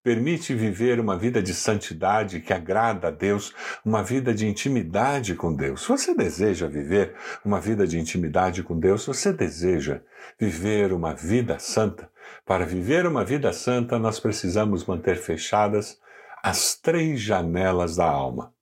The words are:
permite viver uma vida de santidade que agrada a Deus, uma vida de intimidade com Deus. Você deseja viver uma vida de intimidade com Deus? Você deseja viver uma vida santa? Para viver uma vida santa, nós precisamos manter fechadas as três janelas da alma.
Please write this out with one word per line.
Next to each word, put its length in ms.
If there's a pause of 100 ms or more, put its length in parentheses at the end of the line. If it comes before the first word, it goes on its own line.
permite 540
viver 440
uma 200
vida 240
de 100
santidade 880
que 140
agrada 540
a 20
Deus, 420 (320)
uma 180
vida 300
de 160
intimidade 880
com 180
Deus. 340
Você 280
deseja 520
viver 480 (300)
uma 160
vida 260
de 120
intimidade 640
com 160
Deus? 260
Você 300
deseja 680 (380)
viver 560
uma 180
vida 460
santa? 520 (360)
Para 180
viver 420
uma 160
vida 300
santa, 460
nós 200
precisamos 680
manter 320
fechadas 840 (420)
as 320
três 460
janelas 760
da 120
alma. 540